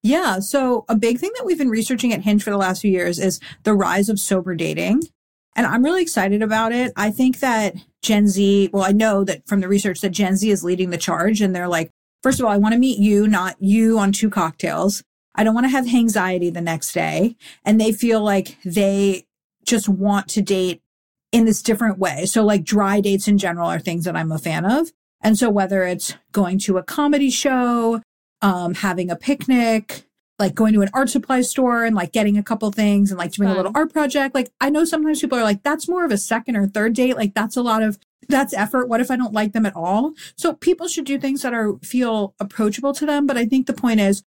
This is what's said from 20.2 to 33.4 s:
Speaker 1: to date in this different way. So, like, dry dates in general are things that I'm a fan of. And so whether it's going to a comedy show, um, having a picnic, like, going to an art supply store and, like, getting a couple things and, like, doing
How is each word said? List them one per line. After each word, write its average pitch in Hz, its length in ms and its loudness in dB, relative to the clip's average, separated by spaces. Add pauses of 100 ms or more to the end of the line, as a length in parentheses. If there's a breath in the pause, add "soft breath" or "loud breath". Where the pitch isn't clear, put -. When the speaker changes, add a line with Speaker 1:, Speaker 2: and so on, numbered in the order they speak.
Speaker 1:
to 214 120 -2
date 185 400 -2 (500)
in 233 140 4
this 220 160 2
different 220 360 0
way. 170 280 -2
So, 220 180 2
like, 202 220 2
dry 208 340 0
dates 202 280 -2
in 208 100 4
general 170 320 -2
are 165 100 -4
things 170 260 -6
that 170 120 -6
I'm 165 160 -4
a 156 40 -4
fan 160 280 -4
of. 294 260 0 (300)
And 214 160 2
so 240 120 2
whether 190 340 0
it's 180 320 -6 (180)
going 190 260 0
to 190 180 0
a 180 60 -2
comedy 294 460 0
show, 240 720 0 (400)
um, 180 340 0
having 180 340 -4
a 170 60 -4
picnic, 240 880 0 (360)
like, 196 160 0
going 220 180 4
to 208 80 4
an 196 120 2
art 269 160 0
supply 254 320 0
store 240 440 0
and, 220 100 0
like, 180 160 -2
getting 208 260 2
a 202 60 0
couple 214 280 -2
things 202 400 2
and, 185 60 -6
like, 175 140 -4
doing 202 180 0